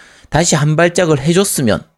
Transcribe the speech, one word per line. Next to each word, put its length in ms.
다시 260
한 200
발짝을 460
해줬으면 600